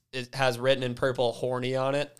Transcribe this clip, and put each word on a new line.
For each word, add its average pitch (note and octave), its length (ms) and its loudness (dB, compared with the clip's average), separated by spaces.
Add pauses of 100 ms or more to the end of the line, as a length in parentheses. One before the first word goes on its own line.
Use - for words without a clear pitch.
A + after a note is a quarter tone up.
(120)
it B2+ 240 -8
has B2+ 240 2
written C3 240 2
in B2 100 -2
purple, B2 380 0
"horny" B2+ 440 -2
on C3 200 0
it. C#3+ 240 -4